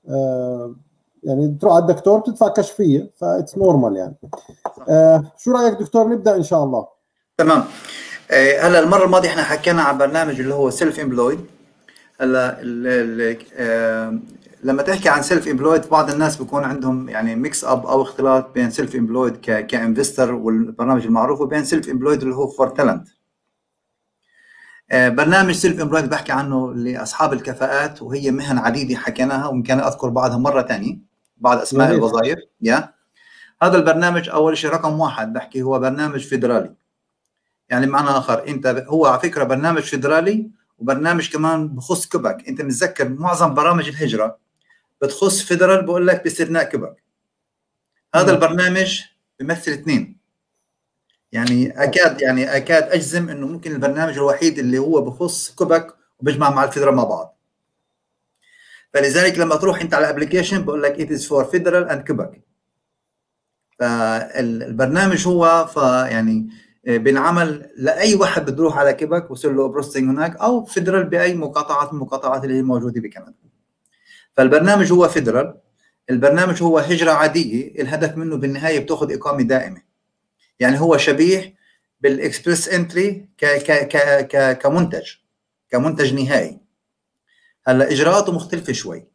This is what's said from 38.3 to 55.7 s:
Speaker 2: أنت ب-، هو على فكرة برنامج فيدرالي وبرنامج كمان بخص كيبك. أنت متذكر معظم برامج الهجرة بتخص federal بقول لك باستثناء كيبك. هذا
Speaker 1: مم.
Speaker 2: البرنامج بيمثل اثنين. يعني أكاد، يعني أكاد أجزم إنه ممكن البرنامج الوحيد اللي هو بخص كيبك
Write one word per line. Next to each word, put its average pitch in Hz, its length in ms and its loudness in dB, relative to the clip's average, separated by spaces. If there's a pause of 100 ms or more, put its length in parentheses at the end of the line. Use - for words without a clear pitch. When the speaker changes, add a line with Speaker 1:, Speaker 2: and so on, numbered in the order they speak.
Speaker 2:
أنت 131 200 -4
ب-، 127 200 -2
هو 151 180 2
على 127 140 2
فكرة 165 240 -2
برنامج 147 380 0
فيدرالي 165 680 -2 (280)
وبرنامج 156 560 -2
كمان 156 340 -2
بخص 147 380 -6
كيبك. - 420 -4
أنت 131 140 -8
متذكر 139 480 -2
معظم 160 440 0
برامج 156 340 0
الهجرة 117 500 -4 (640)
بتخص 180 400 0
federal 185 440 2
بقول 180 220 0
لك 180 160 2
باستثناء 165 400 -2
كيبك. 92 400 -8 (1120)
هذا 185 120 4
Speaker 1:
مم. 185 60 6
Speaker 2:
البرنامج 180 680 0 (380)
بيمثل 160 320 -6
اثنين. 135 460 -4 (1120)
يعني 123 520 0
أكاد، 151 380 2
يعني 131 360 0
أكاد 156 260 2
أجزم 165 460 -2
إنه 143 180 -8
ممكن 165 240 -10
البرنامج 139 460 -2
الوحيد 143 420 0
اللي 127 180 0
هو 147 240 2
بخص 127 540 -6
كيبك 165 400 0 (240)